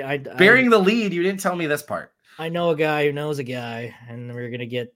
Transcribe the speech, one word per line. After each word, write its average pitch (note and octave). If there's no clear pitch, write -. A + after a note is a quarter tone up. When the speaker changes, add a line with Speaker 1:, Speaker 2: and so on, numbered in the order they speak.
Speaker 1:
I, C3+
I C#3+
Speaker 2:
Bearing G3+
the A3
lead, G3+
you F3
didn't F#3+
tell F3+
me E3+
this D3
part. E2
Speaker 1:
I D#3+
know E3+
a D#3
guy D3+
who C#3+
knows D3
a C#3
guy, A#2
and A#2+
we're A#2+
gonna A#2+
get, A#2+